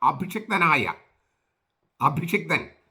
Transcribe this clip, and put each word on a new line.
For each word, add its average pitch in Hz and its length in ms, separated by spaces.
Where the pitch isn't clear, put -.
അഭിഷിക്തനായ, 151 920
അഭിഷിക്തൻ, 160 680